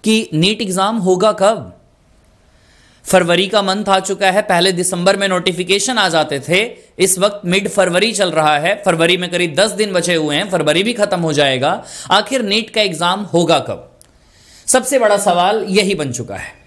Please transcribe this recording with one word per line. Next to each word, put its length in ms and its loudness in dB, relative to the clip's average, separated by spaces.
कि 300 2
नीट 280 0
एग्जाम 360 -2
होगा 340 2
कब? 300 2
फरवरी 420 2
का 160 0
मंथ 220 -2
आ 160 2
चुका 300 0
है, 120 2
पहले 300 2
दिसंबर 440 0
में 120 -2
नोटिफिकेशन 720 0
आ 100 2
जाते 320 0
थे, 200 0
इस 200 2
वक्त 280 -2
मिड 220 0
फरवरी 440 0
चल 180 0
रहा 280 2
है, 160 0
फरवरी 300 2
में 140 -6
करीब 240 -2
दस 180 2
दिन 200 -2
बचे 220 0
हुए 220 0
हैं, 140 -4
फरवरी 320 2
भी 100 0
खत्म 280 -2
हो 120 -2
जाएगा। 400 2
आखिर 340 0
नीट 260 -2
का 120 0
एग्जाम 420 -2
होगा 360 2
कब? 300 -10
सबसे 320 2
बड़ा 220 4
सवाल 500 0
यही 240 2
बन 180 -4
चुका 240 -10
है। 160 -14